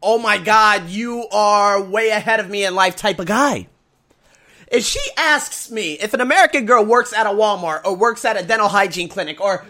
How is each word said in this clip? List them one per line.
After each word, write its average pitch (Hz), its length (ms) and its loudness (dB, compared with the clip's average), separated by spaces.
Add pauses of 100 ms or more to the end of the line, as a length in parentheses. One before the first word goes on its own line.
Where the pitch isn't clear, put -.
"Oh 220 160 2
my 214 200 0
God, 208 500 4
you 233 400 -8
are 208 520 2
way 208 300 -2
ahead 214 300 0
of 185 100 -8
me 202 140 -4
in 185 100 -2
life" 185 220 2
type 196 220 -4
of 185 80 -8
guy? 208 420 0 (1040)
If 240 140 2
she - 140 -4 (180)
asks 302 520 -2
me, 208 240 -6
if 208 200 -6
an 247 80 0
American 294 420 2
girl 226 180 4
works 233 300 2
at 214 140 0
a 208 40 0
Walmart 196 540 -2
or 196 100 -2
works 214 300 0
at 220 180 -2
a 175 40 -12
dental 220 220 2
hygiene 180 420 -2
clinic 160 280 -8
or 190 320 -2